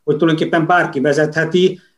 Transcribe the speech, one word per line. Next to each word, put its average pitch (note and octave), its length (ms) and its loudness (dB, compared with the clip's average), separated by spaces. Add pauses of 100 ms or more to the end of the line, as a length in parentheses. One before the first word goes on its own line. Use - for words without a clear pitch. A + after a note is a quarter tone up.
hogy D3 120 0
tulajdonképpen D#3+ 500 0
bárki D#3 340 0
vezetheti, D#3 800 0 (180)